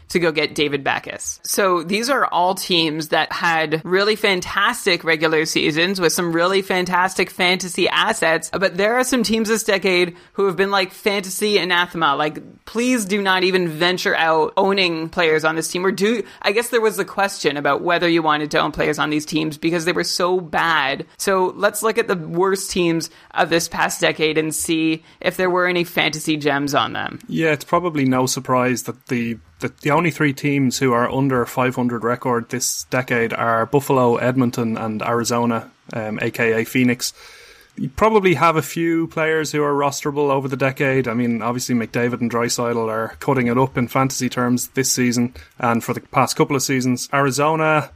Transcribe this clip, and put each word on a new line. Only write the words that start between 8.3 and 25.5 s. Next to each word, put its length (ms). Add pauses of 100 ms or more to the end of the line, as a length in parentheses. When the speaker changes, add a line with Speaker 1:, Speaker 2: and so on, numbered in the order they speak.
Speaker 1:
but 240
there 180
are 100
some 180
teams 260
this 160
decade 520 (180)
who 120
have 100
been, 140
like, 220
fantasy 640
anathema. 580
Like, 220 (260)
please 400
do 160
not 240
even 240
venture 460
out 420
owning 520
players 360
on 120
this 120
team. 160
Or 60
do, 320 (180)
I 120
guess 160
there 120
was 160
the 80
question 520
about 260
whether 260
you 140
wanted 300
to 80
own 120
players 260
on 120
these 160
teams 320
because 260
they 80
were 120
so 360
bad. 680 (120)
So 380
let's 260
look 160
at 100
the 80
worst 540
teams 400 (220)
of 180
this 180
past 320
decade 380
and 160
see 480 (180)
if 160
there 140